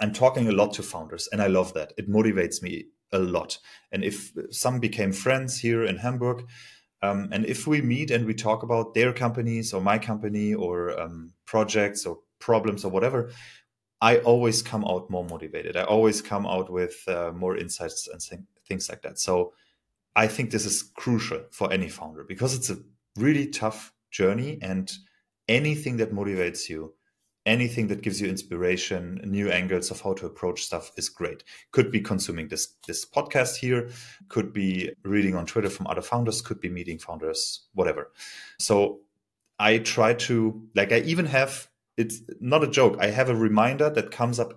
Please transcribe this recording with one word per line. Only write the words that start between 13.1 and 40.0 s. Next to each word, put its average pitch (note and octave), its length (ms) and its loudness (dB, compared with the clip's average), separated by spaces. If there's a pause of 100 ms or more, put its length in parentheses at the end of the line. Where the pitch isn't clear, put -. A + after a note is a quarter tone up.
I A#2 180 8
always A#2+ 440 4
come G#2+ 220 -4
out F#2 260 -2
more F2+ 140 -4
motivated. E2 520 -8
I F2+ 80 0
always A2 380 4
come G2+ 240 -4
out F#2 260 -2
with, F2+ 240 -2 (100)
uh, F2 260 -2
more F#2 240 -2
insights - 520 -8
and E2+ 120 -14
th-, F2 220 -12 (240)
things F#2 220 -6
like - 140 -14
that. - 160 -12
So F2+ 340 0 (640)
I A2 100 6
think A2+ 240 -2
this G#2+ 160 0
is - 160 -2
crucial - 680 -2
for F#2+ 200 -2
any F#2 160 0
founder D#2 360 -14
because A#2+ 300 -2
it's B2 160 -4
a F#2 80 -6 (380)
really C#3 300 4
tough - 460 -4 (180)
journey, A#2+ 520 0
and F#2 280 -4 (580)
anything C#3+ 500 2
that G#2+ 160 0
motivates F#2+ 560 -2
you, D#2+ 240 -10 (500)
anything A#2 440 2
that G2 140 -4
gives G2 180 -4
you G2+ 80 -2
inspiration, F2+ 960 -2
new G2+ 260 0
angles F2+ 400 0
of A2 100 -10
how F#2+ 140 -2
to F#2 120 -8
approach F2+ 380 -6
stuff - 320 -8
is - 140 -6
great. - 340 -10 (280)
Could - 180 4
be A2 100 0
consuming F2+ 480 -4
this, - 260 -6 (120)
this - 180 -6
podcast C#3 520 0
here, B2 340 0 (380)
could G2+ 240 -2
be F#2 380 0 (140)
reading G2 300 2
on F2 100 -4
Twitter G2+ 240 0
from - 180 -8
other - 140 -4
founders, A#2 400 -2
could - 180 -8
be F#2 120 -6
meeting F2 280 -8
founders, D#2+ 760 -6
whatever. D#2+ 360 0 (480)
So G2+ 420 2 (580)
I G#2+ 200 6
try A2+ 360 4